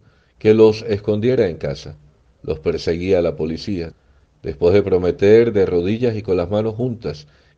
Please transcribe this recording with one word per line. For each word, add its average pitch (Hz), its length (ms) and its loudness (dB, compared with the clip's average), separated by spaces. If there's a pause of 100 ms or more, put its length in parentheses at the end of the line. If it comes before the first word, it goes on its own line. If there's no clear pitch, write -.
(380)
que 110 160 4
los 110 340 6
escondiera 107 600 0
en 76 80 -10
casa. 76 400 -10 (440)
Los 76 180 -8
perseguía 87 600 -2
la 80 160 -2
policía, 82 560 -8 (500)
después 87 300 0
de 101 100 4
prometer 98 720 4
de 95 140 2
rodillas 107 500 -2
y 101 60 -8
con 95 160 -2
las 87 120 -4
manos 107 240 -4
juntas 107 540 -8 (280)